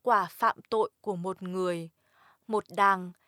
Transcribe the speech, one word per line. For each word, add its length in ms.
quả 300
phạm 260
tội 200
của 140
một 280
người. 460
Một 220
đàng 420